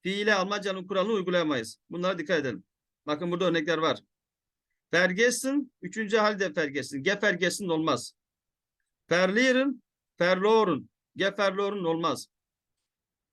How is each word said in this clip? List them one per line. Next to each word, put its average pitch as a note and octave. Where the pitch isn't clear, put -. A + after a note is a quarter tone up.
fiile G#3
Almancanın F#3+
kuralını G3
uygulayamayız. E3
Bunlara F3
dikkat D#3+
edelim. A#2
Bakın F3
burada F3
örnekler E3
var. D#3
Vergessen, A#3+
üçüncü G#3
halde G3
vergessen. C#3
Gevergessen F#3
olmaz. D#3
Verlieren, B3
verloren. F#3
Geverloren G3
olmaz. E3